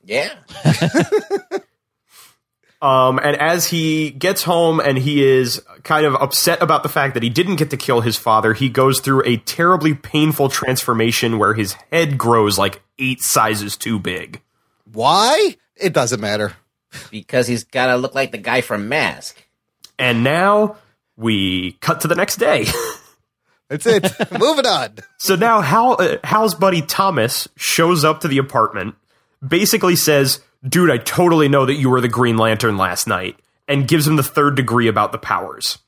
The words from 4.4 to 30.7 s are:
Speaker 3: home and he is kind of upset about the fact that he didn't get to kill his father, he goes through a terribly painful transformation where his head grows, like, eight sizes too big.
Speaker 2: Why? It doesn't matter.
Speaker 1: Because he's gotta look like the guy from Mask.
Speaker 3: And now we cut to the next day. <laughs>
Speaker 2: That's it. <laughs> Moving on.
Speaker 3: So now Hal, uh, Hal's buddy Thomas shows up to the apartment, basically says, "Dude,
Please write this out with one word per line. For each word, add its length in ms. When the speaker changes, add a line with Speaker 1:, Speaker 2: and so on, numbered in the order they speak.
Speaker 3:
home 360
and 200
he 280
is 360
kind 200
of 120
upset 460
about 200
the 80
fact 240
that 80
he 80
didn't 260
get 140
to 80
kill 240
his 160
father, 340
he 160
goes 320
through 240
a 140
terribly 560
painful 560
transformation 880
where 160
his 180
head 280
grows, 400
like, 240
eight 240
sizes 560
too 200
big. 440
Speaker 2:
Why? 640
It 180
doesn't 260
matter. 320
Speaker 1:
Because 360
he's 180
gotta 320
look 180
like 180
the 60
guy 220
from 300
Mask. 520
Speaker 3:
And 240
now 540
we 640
cut 220
to 60
the 60
next 220
day. 300
<laughs> 540
Speaker 2:
That's 160
it. 180
<laughs> 60
Moving 280
on. 300
Speaker 3:
So 180
now 260
Hal, 360
uh, 240
Hal's 320
buddy 280
Thomas 720
shows 480
up 160
to 80
the 100
apartment, 560
basically 500
says, 440
"Dude, 220